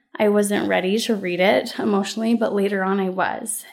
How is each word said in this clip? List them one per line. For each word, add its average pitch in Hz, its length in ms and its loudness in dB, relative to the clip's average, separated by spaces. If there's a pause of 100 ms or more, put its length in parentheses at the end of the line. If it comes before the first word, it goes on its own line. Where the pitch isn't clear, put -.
(220)
I 214 60 4
wasn't 208 400 2
ready 190 320 2
to 226 160 0
read 180 240 -2
it - 400 2
emotionally, 220 540 0
but 220 200 0
later 196 300 0
on 196 160 0
I 190 100 0
was. - 640 -4